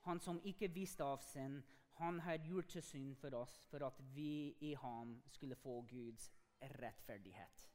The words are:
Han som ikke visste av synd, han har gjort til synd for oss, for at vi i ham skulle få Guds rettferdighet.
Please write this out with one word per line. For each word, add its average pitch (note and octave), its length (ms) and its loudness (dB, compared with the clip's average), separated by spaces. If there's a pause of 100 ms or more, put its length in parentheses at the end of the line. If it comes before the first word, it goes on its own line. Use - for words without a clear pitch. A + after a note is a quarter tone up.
Han F3 160 4
som F3 180 2
ikke G3 320 2
visste F3+ 320 2
av C#3 160 4
synd, C3+ 440 -2 (340)
han E3+ 260 4
har E3 160 6
gjort E3+ 320 2
til E3 140 -2
synd C3+ 340 -2
for C3+ 160 -2
oss, A#2+ 300 2
for C#3+ 180 -2
at C3+ 140 2 (160)
vi D3 480 2
i D3+ 120 0
ham A#2+ 440 -2 (100)
skulle C3 320 -4
få B2 300 -2
Guds A#2 400 -4 (480)
rettferdighet. G2+ 960 -6